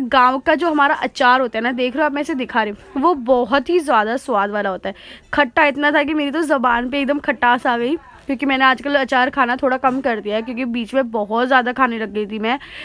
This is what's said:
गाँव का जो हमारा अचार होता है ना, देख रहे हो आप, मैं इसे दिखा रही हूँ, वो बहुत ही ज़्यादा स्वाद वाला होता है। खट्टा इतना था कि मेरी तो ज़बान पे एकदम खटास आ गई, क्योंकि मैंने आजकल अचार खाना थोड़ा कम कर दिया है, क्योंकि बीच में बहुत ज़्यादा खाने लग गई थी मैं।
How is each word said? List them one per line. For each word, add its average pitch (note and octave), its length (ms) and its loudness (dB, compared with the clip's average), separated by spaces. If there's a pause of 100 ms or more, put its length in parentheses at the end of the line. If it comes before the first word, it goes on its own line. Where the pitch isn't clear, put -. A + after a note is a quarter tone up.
गाँव B3+ 300 4
का D#4 160 2
जो D#4+ 160 0
हमारा D4 260 2
अचार C4 440 2
होता A3+ 180 -4
है A3+ 60 -4
ना, B3 80 -2
देख B3 220 -2
रहे D#4 80 0
हो D4+ 40 2
आप, C#4+ 60 0
मैं C#4+ 100 -2
इसे D#4 120 -4
दिखा B3 280 -2
रही G#3 100 -4
हूँ, - 300 -8
वो F4 120 4
बहुत B3 540 2
ही F4 120 4
ज़्यादा A#3 380 0
स्वाद G3+ 320 -2
वाला G3+ 200 -2
होता F#3 180 -6
है। G3 60 -8 (380)
खट्टा D4 340 2
इतना C#4+ 240 0
था D4 120 4
कि D4 120 -2
मेरी D4 160 0
तो D#4 140 -2
ज़बान B3 460 0
पे C#4 100 -2
एकदम C#4 200 0
खटास B3 460 0
आ A#3+ 120 0
गई, B3+ 180 -2 (300)
क्योंकि C#4 200 -4
मैंने C4+ 180 2
आजकल C4 300 2
अचार C4 360 2
खाना B3 260 0
थोड़ा C4 200 0
कम B3+ 240 0
कर A#3 200 -2
दिया G#3 160 -4
है, A3+ 60 -2
क्योंकि A#3+ 240 -6
बीच A#3 280 -6
में B3+ 160 0
बहुत A3 360 -2
ज़्यादा B3 260 2
खाने A#3+ 260 0
लग G#3+ 140 -6
गई G#3+ 140 -4
थी G#3+ 120 -8
मैं। A3+ 200 -2 (260)